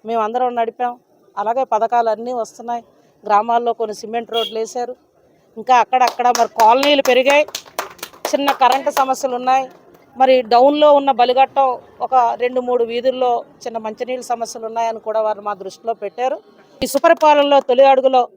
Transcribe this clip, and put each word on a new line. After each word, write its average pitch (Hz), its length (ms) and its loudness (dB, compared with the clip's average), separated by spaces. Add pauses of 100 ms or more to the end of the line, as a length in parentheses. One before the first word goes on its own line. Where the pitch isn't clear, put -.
మేము 220 180 -4
అందరం 247 320 -2
నడిపాం." 240 440 -6 (400)
అలాగే 233 260 -2
పథకాలు 226 460 0
అన్నీ 233 220 -6
వస్తున్నాయి. 233 520 -10 (420)
గ్రామాల్లో 233 460 0
కొన్ని 214 220 -6
సిమెంట్ 233 380 -10
రోడ్లు 220 260 -6
వేశారు, 240 380 -8 (600)
ఇంకా 233 200 2
అక్కడక్కడ 240 520 2
మరి 233 200 2
కాలనీలు 269 540 4
పెరిగాయి, 269 440 2 (880)
చిన్న 277 180 -2
కరెంటు 269 380 0
సమస్యలు 262 440 -2
ఉన్నాయి, 254 340 -2 (480)
మరి 262 260 4
డౌన్లో 285 500 4
ఉన్న 277 180 2
బలిఘట్టం 254 680 0 (220)
ఒక 247 140 -6
రెండు 247 460 0
మూడు 247 240 -2
వీధుల్లో 240 600 -2 (220)
చిన్న 226 120 -10
మంచినీళ్ళ 233 440 -10
సమస్యలు 226 440 -10
ఉన్నాయని 226 340 -6
కూడా 220 200 -4
వారు 214 200 -4
మా 208 140 -8
దృష్టిలో 196 400 -10
పెట్టారు. 254 460 -6 (420)
ఈ 254 40 -4
సుపరిపాలనలో 294 720 4
తొలి 262 240 2
అడుగులో 262 520 4